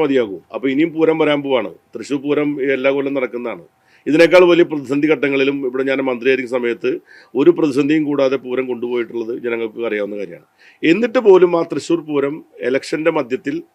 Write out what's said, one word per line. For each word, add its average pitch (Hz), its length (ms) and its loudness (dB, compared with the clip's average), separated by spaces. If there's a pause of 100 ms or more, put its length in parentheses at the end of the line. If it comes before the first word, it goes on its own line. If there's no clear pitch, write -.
മതിയാകൂ. 123 340 0 (180)
അപ്പൊ 110 180 -6
ഇനിയും 156 240 0
പൂരം 160 260 4
വരാൻ 147 240 2
പോവാണ്. 113 240 0 (240)
തൃശ്ശൂർ 127 300 -6
പൂരം 147 260 0 (240)
എല്ലാ 131 220 0
കൊല്ലം 139 220 -4
നടക്കുന്നതാണ്. 113 460 -8 (440)
ഇതിനേക്കാൾ 165 400 6
വലിയ 170 220 6
പ്രതിസന്ധി 143 400 -2
ഘട്ടങ്ങളിലും 139 460 0 (100)
ഇവിടെ 131 220 -4
ഞാൻ 135 100 0 (100)
മന്ത്രിയായിരിക്കുന്ന 127 480 -2
സമയത്ത് 120 320 -2 (500)
ഒരു 160 180 6
പ്രതിസന്ധിയും 151 520 0
കൂടാതെ 139 340 0
പൂരം 127 280 -4
കൊണ്ടുപോയിട്ടുള്ളത് 117 600 -6 (140)
ജനങ്ങൾക്ക് 117 440 -6
അറിയാവുന്ന 104 300 -6
കാര്യമാണ്. 85 260 -14 (460)
എന്നിട്ട് 226 360 0
പോലും 180 320 8
ആ - 20 0 (100)
തൃശ്ശൂർ 160 380 -4
പൂരം 143 260 -2 (320)
ഇലക്ഷന്റെ 151 500 -2
മധ്യത്തിൽ 131 380 -4 (200)